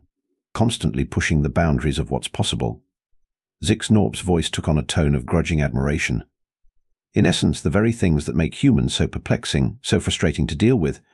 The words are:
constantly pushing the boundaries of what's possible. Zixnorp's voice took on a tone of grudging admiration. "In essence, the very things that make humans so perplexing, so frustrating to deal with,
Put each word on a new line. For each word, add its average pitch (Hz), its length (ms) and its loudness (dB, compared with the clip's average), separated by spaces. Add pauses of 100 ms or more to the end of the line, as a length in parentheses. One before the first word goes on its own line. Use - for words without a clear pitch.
(520)
constantly 76 540 -2
pushing - 340 0
the 71 80 0
boundaries 71 500 0
of 64 120 -4
what's - 180 -4
possible. - 540 -4 (840)
Zixnorp's - 560 2
voice 87 300 0
took - 180 -4
on 78 80 2
a 73 60 0
tone 73 320 0
of 62 100 -2
grudging 78 380 0
admiration. 65 600 -2 (920)
"In 104 100 4
essence, - 380 2
the 78 80 0
very 107 220 2
things 80 340 0
that 60 100 -4
make 78 260 0
humans 71 300 4
so - 140 0
perplexing, - 760 -2
so - 180 0
frustrating 82 480 0
to - 80 -4
deal 113 220 4
with, 73 240 -2 (140)